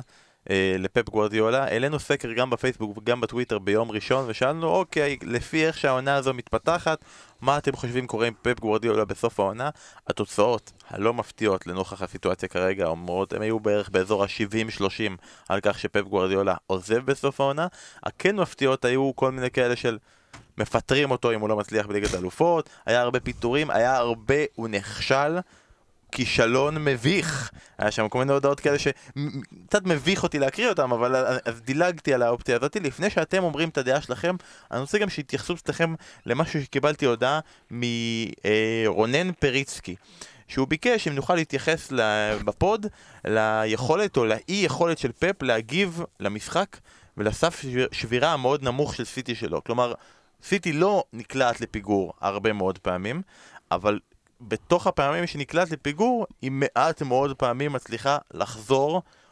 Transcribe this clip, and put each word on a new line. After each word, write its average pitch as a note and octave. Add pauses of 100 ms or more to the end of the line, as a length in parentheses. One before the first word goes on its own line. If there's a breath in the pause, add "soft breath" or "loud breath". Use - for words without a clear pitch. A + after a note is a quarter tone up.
(500 soft breath)
אה, F#2+
לפפ G#2+
גוארדיולה. A2
העלינו C3+
סקר C3+
גם B2+
בפייסבוק A2+
וגם A#2
בטוויטר A#2
ביום G#2+
ראשון, B2+
ושאלנו, C#3+
"אוקיי, D#3
לפי D#3
איך D#3
שהעונה C3+
הזו C3
מתפתחת, D#3+ (360 loud breath)
מה C3+
אתם C#3
חושבים B2
קורה A#2
עם A2+
פפ A#2+
גוארדיולה A2
בסוף G2+
העונה?" G#2+ (380 loud breath)
התוצאות G#2+ (180)
הלא G#2
מפתיעות G#2+
לנוכח F#2
הסיטואציה F#2
כרגע F#2
אומרות, F2
הם G2+
היו A2
בערך G#2
באזור G2
השבעים A2
שלושים G2 (320 loud breath)
על G2
כך G2+
שפפ -
גוארדיולה F#2+ (120)
עוזב G2+
בסוף C#3
העונה. C#3+ (360 loud breath)
הכן -
מפתיעות C#3
היו C3+
כל C3
מיני B2+
כאלה B2
של... A#2 (600 soft breath)
מפטרים C3+
אותו B2
אם A2
הוא G#2+
לא A2
מצליח G#2
בליגת G2+
האלופות, D3+ (160 loud breath)
היה A#2+
הרבה B2
פיטורים, B2+
היה B2
הרבה, A#2+ (200)
הוא A2+
נכשל, C#3 (760 soft breath)
כישלון C3
מביך. C#3 (260 soft breath)
היה G#2
שם G#2+
כל B2
מיני C#3
הודעות C#3
כאלה D3
ש-, - (280 loud breath)
מ-, C#3 (260)
קצת G3+
מביך E3+
אותי D3+
להקריא C#3
אותם, C#3
אבל B2
אז, B2+
אז A#2
דילגתי D3+
על B2
האופציה A#2+
הזאת. B2+
לפני E3+
שאתם F3+
אומרים D#3+
את -
הדעה C3
שלכם, E3+ (360 loud breath)
אני A#2+
רוצה C#3+
גם G3+
שהתייחסו D3
אצלכם E3 (300 loud breath)
למשהו D3
שקיבלתי C#3+
הודעה B2 (320 soft breath)
מ-, A#2+ (640)
אה, A2
רונן A#2+
פריצקי, C3+ (520 loud breath)
שהוא C3
ביקש G#3
אם C#3+
נוכל C#3
להתייחס D#3+
ל-, G#2+
בפוד, G3+ (400 soft breath)
ליכולת A2
או A#2+
לאי A2
יכולת E3
של A#2+
פפ F#3
להגיב C#3+ (160)
למשחק G#2+ (400 soft breath)
ולסף G#2+
שביר-, B2+
שבירה B2
המאוד C3+
נמוך C3
של A#2
סיטי B2
שלו. D#2+
כלומר, A#2+ (500 soft breath)
סיטי F3+
לא F#3 (100)
נקלעת A#2+
לפיגור G2+
הרבה G2+
מאוד F#2+
פעמים, G2 (500 loud breath)
אבל G#2 (420)
בתוך B2
הפעמים E3
שנקלעת D#3+
לפיגור, G3+ (140)
היא C3
מעט C#3
מאוד C3+
פעמים C3+
מצליחה C3 (160)
לחזור, C3+ (300 soft breath)